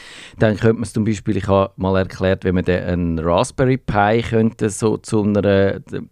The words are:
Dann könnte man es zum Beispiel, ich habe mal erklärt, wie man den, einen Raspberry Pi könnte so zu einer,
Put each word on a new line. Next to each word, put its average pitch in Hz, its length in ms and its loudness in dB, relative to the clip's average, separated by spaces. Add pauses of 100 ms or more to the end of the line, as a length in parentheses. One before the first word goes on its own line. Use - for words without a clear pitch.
(380)
Dann 107 200 2
könnte 113 160 4
man 117 80 -4
es 101 100 -8
zum 107 120 -2
Beispiel, 104 340 -2
ich 95 100 -6
habe 98 280 2
mal 95 200 0
erklärt, 92 480 -2
wie 95 80 2
man 90 120 0
den, 90 200 0
einen 87 340 -2
Raspberry 127 600 0
Pi 107 440 0
könnte 113 460 0
so 107 300 -2
zu 107 240 -2
einer, 98 580 2 (320)